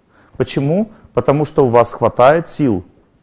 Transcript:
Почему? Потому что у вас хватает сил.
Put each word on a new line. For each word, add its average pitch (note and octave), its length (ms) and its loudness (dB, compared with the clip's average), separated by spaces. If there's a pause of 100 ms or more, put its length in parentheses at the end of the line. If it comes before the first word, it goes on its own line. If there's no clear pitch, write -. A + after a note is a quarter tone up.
(360)
Почему? D#3 560 -4 (220)
Потому C#3+ 320 0
что C#3+ 200 0
у B2 40 0
вас A#2 240 2
хватает C3 560 2
сил. A2+ 340 -2 (400)